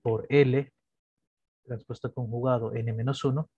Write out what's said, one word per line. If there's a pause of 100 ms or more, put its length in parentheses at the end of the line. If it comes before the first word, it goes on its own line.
por
L, (920)
transpuesta
conjugado,
n
menos
uno